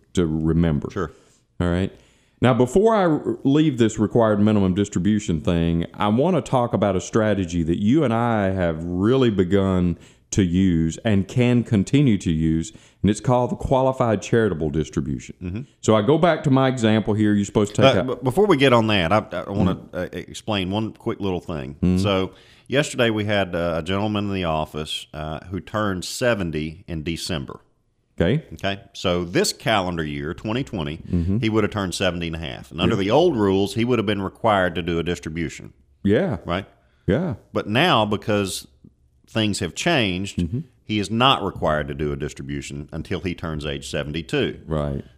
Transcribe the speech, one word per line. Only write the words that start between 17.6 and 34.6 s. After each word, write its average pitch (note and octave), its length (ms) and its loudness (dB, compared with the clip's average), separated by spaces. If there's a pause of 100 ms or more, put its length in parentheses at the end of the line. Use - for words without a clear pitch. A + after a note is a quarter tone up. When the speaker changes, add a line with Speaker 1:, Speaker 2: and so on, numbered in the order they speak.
Speaker 1:
to A2 60 2
take C3 140 6
Speaker 2:
Uh, - 40 0
Speaker 1:
out G#2+ 80 -2
Speaker 2:
b-, C3 140 -4
before C3+ 240 2
we F#3 120 6
get C3 160 6
on A2+ 140 6
that, F#2 240 2
I, G#2+ 60 6 (140)
I F2 180 -6
wanna, G2 260 0
Speaker 1:
Mm-hmm. - 200 -14
Speaker 2:
uh, F2 160 -4
explain F#2 580 -4
one G#2+ 220 -4
quick - 260 -6
little F#2 220 -2
thing. C#2+ 360 -8
Speaker 1:
Mm-hmm. F2+ 220 2
Speaker 2:
So F#2+ 340 0 (360)
yesterday B2+ 420 0
we G#2+ 140 -2
had, G2 300 0
uh, E2+ 240 -2
a E2 40 -4
gentleman G2+ 440 -2
in G2 80 -4
the F#2 100 -2
office, D#2 720 -4
uh, D2+ 260 -10 (100)
who F#2 100 -8
turned G2 440 -4
seventy E2+ 840 -4
in E2 160 -6
December. D#2+ 580 -6 (600)
Speaker 1:
Okay. A2+ 320 0
Speaker 2:
Okay. G2 300 -6 (100)
So F2 320 -2
this D3 300 0
calendar F2+ 500 0
year, D2 300 -6
twenty A2+ 280 -6
twenty, D#2+ 360 -8
Speaker 1:
Mm-hmm. F2+ 400 -2
Speaker 2:
he A2 100 0
would G#2+ 160 2
have G2+ 80 -2
turned G2 220 -2
seventy F2 320 -2
and E2 100 -6
a E2 40 -8
half. B1+ 300 -12
And E2 120 -6
under A2+ 140 2
Speaker 1:
Yeah. G2 40 0
Speaker 2:
the G2 120 -2
old D#3+ 220 4
rules, G2 420 2
he A#2 100 0
would B2 120 2
have A2 60 0
been G2+ 160 -2
required F#2 540 0